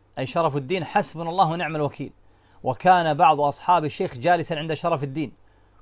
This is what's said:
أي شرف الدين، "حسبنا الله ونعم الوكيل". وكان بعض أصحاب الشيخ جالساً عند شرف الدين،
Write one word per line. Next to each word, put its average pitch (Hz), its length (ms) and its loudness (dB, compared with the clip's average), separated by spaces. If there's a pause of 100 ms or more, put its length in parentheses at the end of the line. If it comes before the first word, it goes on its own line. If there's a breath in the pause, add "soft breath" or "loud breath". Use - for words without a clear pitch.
(180)
أي 131 80 -4
شرف 160 300 0
الدين، 156 280 -4
"حسبنا 165 460 -4
الله 175 200 2
ونعم 160 260 -4
الوكيل". 143 360 -4 (500)
وكان 165 520 4
بعض 156 260 4
أصحاب 156 440 2
الشيخ 151 320 -6
جالساً 165 380 0
عند 156 200 -6
شرف 165 280 -2
الدين، 139 300 -6 (500)